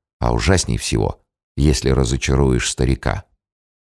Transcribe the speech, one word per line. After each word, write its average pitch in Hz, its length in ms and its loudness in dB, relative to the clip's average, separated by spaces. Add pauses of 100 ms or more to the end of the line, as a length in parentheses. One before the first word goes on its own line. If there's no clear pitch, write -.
(180)
А 58 140 0
ужасней 58 440 0
всего, 53 440 -4 (360)
если 69 340 2
разочаруешь 65 800 0
старика. - 560 -2 (640)